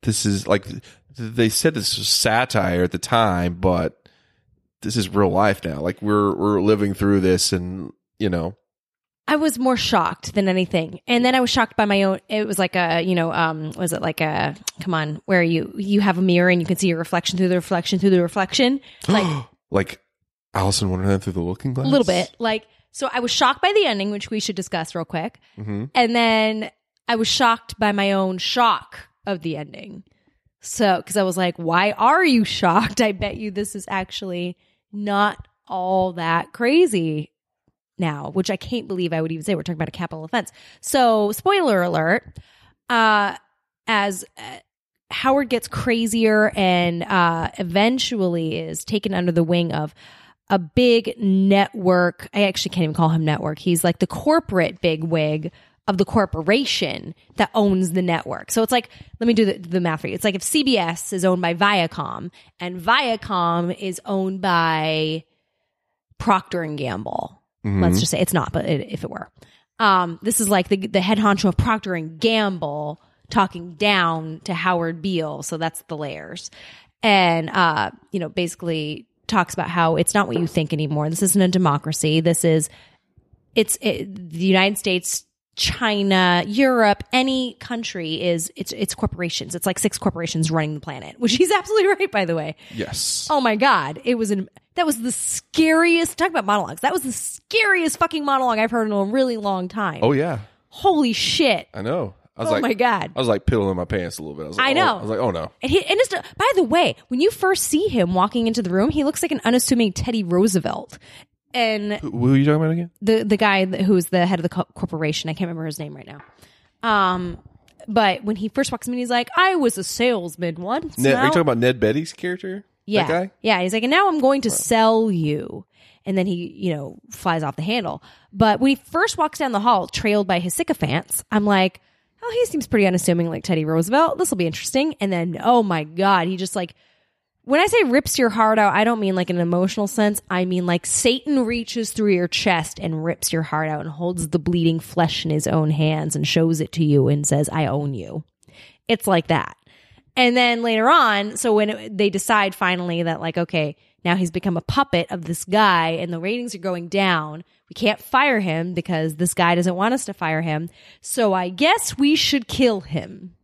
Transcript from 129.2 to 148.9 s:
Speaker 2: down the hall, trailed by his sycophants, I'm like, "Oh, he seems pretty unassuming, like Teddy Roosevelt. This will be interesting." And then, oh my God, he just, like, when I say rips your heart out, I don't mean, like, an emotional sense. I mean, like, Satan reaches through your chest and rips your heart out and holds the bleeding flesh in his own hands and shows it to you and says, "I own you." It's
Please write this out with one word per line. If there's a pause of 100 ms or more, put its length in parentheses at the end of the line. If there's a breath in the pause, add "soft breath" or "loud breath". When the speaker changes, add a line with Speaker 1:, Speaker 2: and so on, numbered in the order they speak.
Speaker 2:
down
the
hall,
trailed
by
his
sycophants,
I'm
like, (420)
"Oh,
he
seems
pretty
unassuming,
like
Teddy
Roosevelt.
This
will
be
interesting."
And
then,
oh
my
God,
he
just,
like, (680)
when
I
say
rips
your
heart
out,
I
don't
mean,
like,
an
emotional
sense. (100)
I
mean,
like,
Satan
reaches
through
your
chest
and
rips
your
heart
out
and
holds
the
bleeding
flesh
in
his
own
hands
and
shows
it
to
you
and
says,
"I
own
you." (640 loud breath)
It's